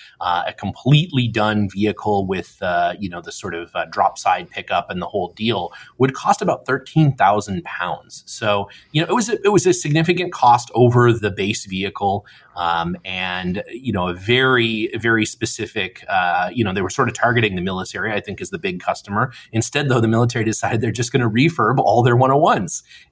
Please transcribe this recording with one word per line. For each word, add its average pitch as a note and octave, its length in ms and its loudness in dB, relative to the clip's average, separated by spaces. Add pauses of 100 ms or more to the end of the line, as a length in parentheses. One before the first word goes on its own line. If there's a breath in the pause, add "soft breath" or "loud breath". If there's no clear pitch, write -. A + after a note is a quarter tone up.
(200 loud breath)
Uh, F2 280 -2
a F2+ 40 -6
completely C3+ 760 0
done G#2+ 420 0
vehicle G2+ 560 -2
with, F#2 340 -6
uh, F2 380 0
you F#2+ 100 -8
know, F2 120 -12
the E2 120 -14
sort F2+ 220 -10
of, E2+ 220 -10
uh, E2+ 140 -4
drop G2 280 0
side F2+ 320 -2
pickup G2 400 -4
and F#2 100 -6
the F2 60 -6
whole F2+ 280 -6
deal G#2 380 -4 (260 loud breath)
would C3 140 2
cost - 300 -2
about F3 240 -2
thirteen C3+ 480 2
thousand G2+ 480 2
pounds. - 640 -10
So, G2+ 420 -2 (220 loud breath)
you D3+ 100 0
know, E3+ 80 0
it - 60 0
was A#3 140 2
a, - 160 -2
it G3+ 80 4
was G3 120 4
a F3+ 80 6
significant E3 600 0
cost A#2+ 420 4
over A#2+ 380 6
the G#2 180 -2
base G2 360 -4
vehicle. G2 580 -4 (320 loud breath)
Um, E2+ 480 -2
and, F#2 680 -6
you B2 220 -6
know, F2+ 160 -2
a F2+ 60 -4
very, A#2 800 0
very A2+ 280 2
specific, - 840 -6
uh, F2+ 440 0
you A#2 120 0
know, F#2+ 100 -2
they G2 80 -2
were F#2 80 -4
sort B2+ 180 0
of - 60 -6
targeting A#2 420 0
the F2+ 60 -4
military, F#2 500 -6
I G2+ 80 -4
think, F#2+ 220 -10
as F2 80 -10
the F#2+ 80 -8
big F2+ 220 -6
customer. G#2 520 -2 (200 loud breath)
Instead, C#3+ 360 0
though, B2 120 4
the A2+ 80 4
military A#2 360 2
decided A2 360 -2
they're A#2+ 100 0
just A#2 220 -4
gonna B2 180 2
refurb B2+ 480 2
all A#2 240 4
their A#2+ 140 4
one B2+ 140 4
oh C3+ 80 4
ones D3+ 440 0 (300 loud breath)